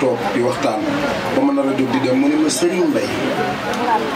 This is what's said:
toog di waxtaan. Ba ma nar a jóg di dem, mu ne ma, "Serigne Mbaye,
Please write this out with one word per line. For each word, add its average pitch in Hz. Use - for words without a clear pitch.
toog 127
di 180
waxtaan. 262
Ba -
ma 285
nar 277
a 269
jóg 262
di 131
dem, 131
mu 143
ne 151
ma, 151
"Serigne 175
Mbaye, -